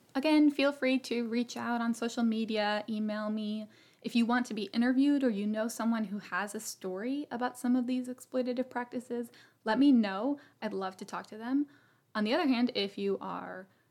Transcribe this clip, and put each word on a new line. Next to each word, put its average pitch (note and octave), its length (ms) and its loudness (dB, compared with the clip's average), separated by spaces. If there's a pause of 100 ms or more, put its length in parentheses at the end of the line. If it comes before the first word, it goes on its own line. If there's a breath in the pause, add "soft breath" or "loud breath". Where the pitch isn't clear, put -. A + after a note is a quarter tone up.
(140)
Again, D4+ 360 6
feel C#4 220 2
free C4 280 2
to A#3 280 -4
reach A#3 280 -2
out A#3 240 -2
on A#3 140 0
social A#3+ 280 -2
media, G#3+ 680 0
email G#3+ 420 -4
me. G#3+ 360 -6 (360 soft breath)
If - 120 -8
you A#3 120 4
want B3 200 0
to A#3 80 -8
be G#3 100 -4 (100)
interviewed C4 500 4
or B3 60 4
you G#3 160 -2
know G#3+ 220 -2
someone A3+ 360 -2
who G3+ 140 -6
has G3 360 -6
a G#3+ 60 -6
story A3 720 -6
about B3 280 -4
some B3 180 2
of B3 100 2
these B3+ 220 -2
exploitative B3+ 600 -4
practices, A#3+ 640 -8 (340 loud breath)
let A3 140 2
me C#4 140 8
know. A3+ 460 4 (220 loud breath)
I'd G#3+ 140 -6
love F#3+ 240 -4
to G3+ 60 -10
talk F#3+ 240 -8
to G#3+ 100 -16
them. C4+ 280 0 (480 soft breath)
On G#3+ 100 0
the A3 100 2
other E4+ 140 2
hand, B3 260 2
if G3+ 240 -4
you G3 220 0
are F#3 460 -10 (240 soft breath)